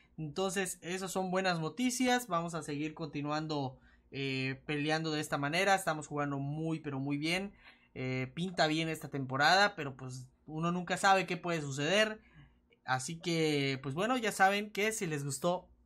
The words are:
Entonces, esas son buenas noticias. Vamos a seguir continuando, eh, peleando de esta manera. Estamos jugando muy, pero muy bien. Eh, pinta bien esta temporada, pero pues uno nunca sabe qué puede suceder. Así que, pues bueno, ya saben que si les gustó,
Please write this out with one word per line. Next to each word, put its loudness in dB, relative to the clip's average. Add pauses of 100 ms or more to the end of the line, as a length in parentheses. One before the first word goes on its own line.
(180)
Entonces, -4
esas -6
son -2
buenas 2
noticias. 2
Vamos -2
a -4
seguir -4
continuando, -2 (320)
eh, -2
peleando 0
de 0
esta -2
manera. 2
Estamos 0
jugando -2
muy, -2
pero -6
muy -2
bien. -2 (420)
Eh, -4
pinta 2
bien 0
esta -6
temporada, 4
pero -8
pues -12 (180)
uno -2
nunca -2
sabe 6
qué -2
puede -2
suceder. 2 (640)
Así -2
que, 2
pues -6
bueno, 0
ya -2
saben 4
que 0
si -4
les -4
gustó, -2 (160)